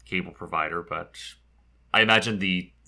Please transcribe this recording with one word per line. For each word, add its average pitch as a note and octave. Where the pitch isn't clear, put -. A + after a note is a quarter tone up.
cable F2+
provider, E2
but E2
I A2
imagine A2
the F#2